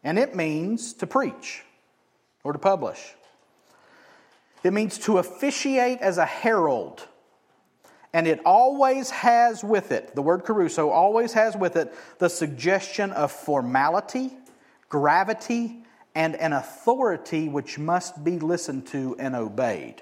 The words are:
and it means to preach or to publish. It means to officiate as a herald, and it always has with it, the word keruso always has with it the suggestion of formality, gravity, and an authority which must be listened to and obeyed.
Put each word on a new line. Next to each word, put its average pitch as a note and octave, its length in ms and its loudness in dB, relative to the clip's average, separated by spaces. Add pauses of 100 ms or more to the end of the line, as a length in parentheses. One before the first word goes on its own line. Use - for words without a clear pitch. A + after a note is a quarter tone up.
and E3 160 0
it C4+ 160 0
means E3+ 580 -4
to - 140 -6
preach - 560 -4 (800)
or D3 80 -4
to D3 80 -4
publish. F3 400 0 (1600)
It F#3 100 2
means G#3+ 260 -2
to G#3+ 200 2
officiate B3+ 800 0
as F#3 200 0
a D#3+ 80 4
herald, D3+ 800 0 (1080)
and E3 160 2
it D#3 160 0
always C4 680 4
has A#3 540 2
with G#3 260 0
it, - 240 -4
the C#3+ 80 -4
word F3 220 2
keruso E3+ 460 2
always A3 420 2
has A3 240 2
with F#3 180 0
it D#3+ 180 0 (280)
the F3+ 80 4
suggestion F3 840 -2
of D3 220 -2
formality, D3+ 1000 0 (600)
gravity, G3+ 880 0 (380)
and D#3+ 220 0
an D#3+ 180 -2
authority E3+ 920 -2
which C#3+ 320 -6
must D#3+ 460 -4
be F3 140 0
listened D#3 480 -4
to C3 320 -6
and C3 180 -6
obeyed. G#2 640 -4